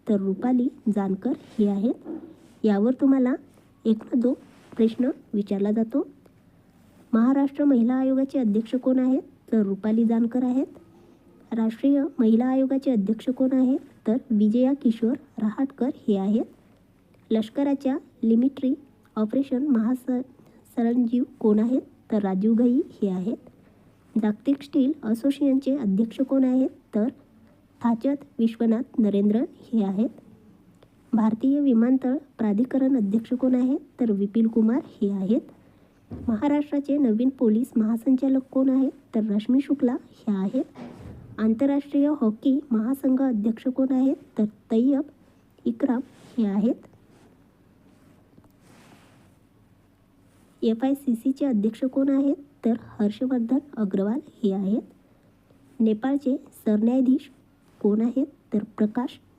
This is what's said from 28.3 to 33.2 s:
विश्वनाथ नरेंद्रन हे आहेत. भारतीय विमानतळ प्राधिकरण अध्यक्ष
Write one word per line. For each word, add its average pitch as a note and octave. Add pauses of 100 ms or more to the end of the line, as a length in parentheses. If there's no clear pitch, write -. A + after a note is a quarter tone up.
विश्वनाथ A3+
नरेंद्रन G#3 (120)
हे A3+
आहेत. G3 (1040)
भारतीय A3+
विमानतळ B3+ (200)
प्राधिकरण C4
अध्यक्ष G#3+